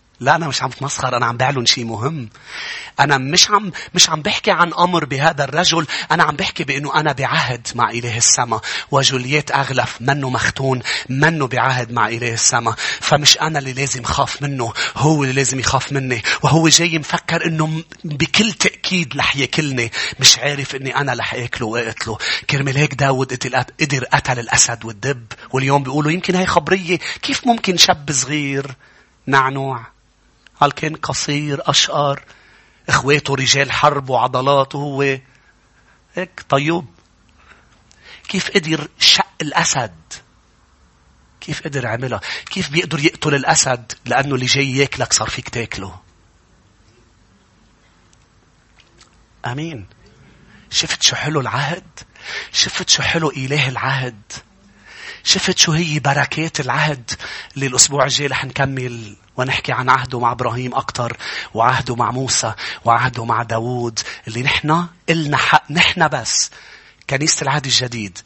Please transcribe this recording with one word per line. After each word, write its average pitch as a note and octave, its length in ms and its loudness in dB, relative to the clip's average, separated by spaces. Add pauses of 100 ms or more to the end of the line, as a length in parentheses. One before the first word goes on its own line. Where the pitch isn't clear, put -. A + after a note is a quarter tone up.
(200)
لا، C3+ 140 4
أنا E3 140 0
مش - 140 -4
عم B2+ 80 0
تمسخر، C3 460 -4
أنا A#2+ 100 2
عم A#2+ 100 -2
بعلن C3 300 0
شيء A#2+ 180 2
مهم. A#2 440 -4 (720)
أنا C#3 180 4
مش C#3+ 320 2
عم، G#3 220 0 (220)
مش F3 160 4
عم D#3 120 -2
بحكي G#3 280 0
عن E3+ 240 4
أمر F3 300 2
بهذا C#3 400 0
الرجل، D#3+ 420 2 (240)
أنا F3 120 4
عم D3+ 140 2
بحكي F#3 280 -4
بأنه C#3 300 -2
أنا D3+ 180 2
بعهد B2 600 -2
مع A#2 160 2
إله A#2 260 -4
السما. A#2 440 2 (300)
وجولييت C3+ 600 2
أغلف C3 500 0
منه C3+ 280 0
مختون، B2+ 540 0 (260)
منه D3 380 2
بعهد B2 460 0
مع A#2 160 2
إله A#2 240 -4
السما. A#2 420 2 (260)
فمش - 400 4
أنا D#3 180 0
اللي C3+ 140 -6
لازم C3 300 -4
خاف - 400 -2
منه، C3 300 -2 (240)
هو D3 260 4
اللي C3 120 0
لازم C3+ 240 2
يخاف B2+ 340 0
مني. B2+ 300 -2 (200)
وهو D#3+ 260 6
جاي E3 300 4
مفكر E3 480 -2
أنه D#3+ 200 0
م-، D#3+ 180 -4 (200)
بكل D#3+ 480 2
تأكيد E3+ 640 -2
رح C3+ 200 0
ياكلني، C3 560 -2 (280)
مش - 180 6
عارف C#3 380 -4
أني C3+ 200 -4
أنا C#3 180 0
رح A#2 200 -4
أكله A#2+ 320 -6
وأقتله. A2+ 520 -4 (320)
كرمال C3+ 260 0
هيك C#3+ 180 4
داود C3 380 2
قتل، B2+ 320 -2 (160)
قدر C#3 240 0
قتل - 340 0
الأسد A#2 460 0
والدب. A2+ 420 -6 (260)
واليوم C3+ 300 4
بيقولوا: D3 300 0
"يمكن F3+ 220 0
هاي F3+ 120 2
خبرية، E3+ 520 2 (240)
كيف - 240 -4
ممكن A3+ 300 2
شاب D#3+ 360 4
صغير C#3 540 -2 (600)
نعنوع؟" C3+ 540 2 (800)
قال: C#3+ 120 4
"كان D#3 240 -4
قصير، D3 720 -2
أشقر، C#3+ 560 2 (640)
إخواته C#3 460 0
رجال C3+ 380 2
حرب C#3 380 2
وعضلات، C3 640 2
وهو C#3+ 260 -4 (1120)
هيك - 340 -8
طيوب." D3 380 0 (1400)
كيف - 220 -4
قدر D#3 380 0 (100)
شق - 280 4 (160)
الأسد؟ C#3 520 0 (1500)
كيف - 240 -8
قدر C#3 220 -4
عملها؟ A#2 340 -4 (300)
كيف E3 200 -4
بيقدر D3+ 340 -2
يقتل D#3 300 0
الأسد؟ C3 580 2 (140)
لأنه C3+ 280 2
اللي B2+ 120 0
جاي C3+ 300 0
ياكلك C3+ 360 0
صار - 160 0
فيك - 200 -8
تاكله. G2+ 460 -8 (3500)
آمين. C3+ 400 -8 (840)
شفت - 320 -2
شو - 140 4
حلو D3+ 240 -2
العهد؟ C#3 460 -2 (640)
شفت - 360 0
شو - 140 4
حلو D#3+ 280 0
إله C3+ 380 0
العهد؟ C3 540 -4 (1040)
شفت - 340 2
شو - 140 4
هي D#3 260 0
بركات C#3+ 640 0
العهد؟ C3+ 500 -2 (440)
اللي C3+ 120 -2
الأسبوع C3 380 4
الجاي C#3+ 220 0
رح C3+ 180 -4
نكمل B2+ 720 -4 (200)
ونحكي B2+ 360 -2
عن B2+ 160 -2
عهده B2+ 320 2
مع A#2+ 120 2
إبراهيم B2 420 -4
أكتر، A#2+ 420 -4 (380)
وعهده B2 400 2
مع A2+ 160 0
موسى، B2 420 -2 (320)
وعهده A#2 400 2
مع A#2 180 0
داوود، A#2 560 -4 (300)
اللي A#2 140 -4
نحنا D#3+ 440 0 (240)
إلنا D3+ 260 0
حق، - 340 4
نحنا E3 360 2
بس. C#3 440 -2 (600)
كنيسة D3+ 320 0
العهد C#3 220 0
الجديد، A#2+ 600 -2